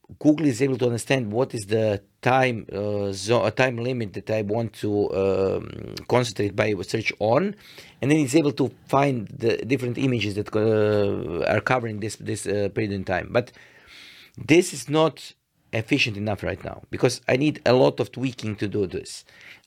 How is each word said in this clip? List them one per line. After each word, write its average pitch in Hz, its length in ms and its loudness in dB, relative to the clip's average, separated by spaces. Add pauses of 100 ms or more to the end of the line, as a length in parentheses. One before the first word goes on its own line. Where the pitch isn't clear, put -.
(200)
Google 151 260 4
is 123 160 0
able 131 160 2
to 123 80 0
understand 120 460 0
what 131 240 0
is 104 100 -8
the 107 340 2 (220)
time, 127 500 2
uh, 101 400 -4
zo-, 101 300 0
uh, 104 80 2
time 127 280 2
limit 117 360 -4
that 104 160 -8
I 110 140 0
want 107 300 -2
to, 104 180 -4 (240)
um, 95 800 0 (120)
concentrate 110 480 0
my 107 280 2
search - 340 -4
on, 139 380 2 (460)
and 135 100 0
then 156 80 6
it's 135 160 0
able 147 180 4
to 127 180 0 (160)
find 135 420 2
the - 280 0
different 120 400 -2
images 113 380 0
that, 104 200 -4
uh, 104 960 2
are 107 100 4
covering 113 400 -2
this, 110 160 -8
this, 104 280 -8
uh, 98 260 0
period 107 200 -2
in 95 120 -4
time. 90 280 -4
But 120 200 0 (840)
this 175 360 4
is 139 140 -12
not 156 460 0 (400)
efficient 117 440 0
enough 104 260 -4
right 90 200 -6
now, - 280 -12
because - 360 0
I 123 80 4
need 147 300 0
a 120 80 6
lot 143 260 4
of 117 120 -4
tweaking 117 460 -6
to 107 100 -2
do 101 180 -2
this. - 400 -10 (420)